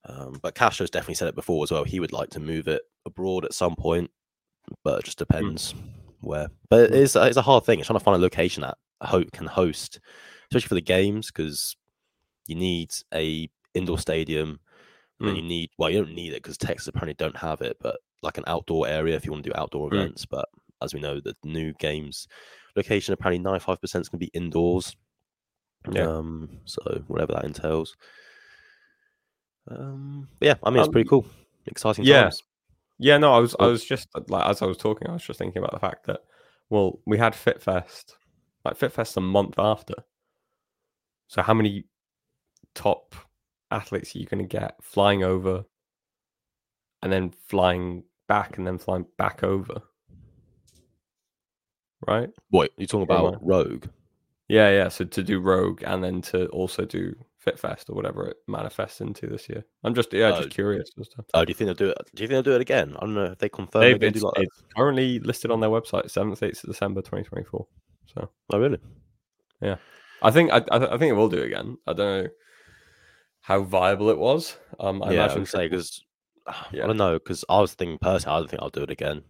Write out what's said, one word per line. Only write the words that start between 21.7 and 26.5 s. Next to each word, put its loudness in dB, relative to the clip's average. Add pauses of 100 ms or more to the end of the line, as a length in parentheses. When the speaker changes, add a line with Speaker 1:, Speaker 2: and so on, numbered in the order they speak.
Speaker 1:
games -6 (480)
location, -2
apparently -2
ninety-five -2
percent -6
is -12
gonna -10
be -6
indoors. -2 (960)
Speaker 2:
Yeah. 0
Speaker 1:
Um, -8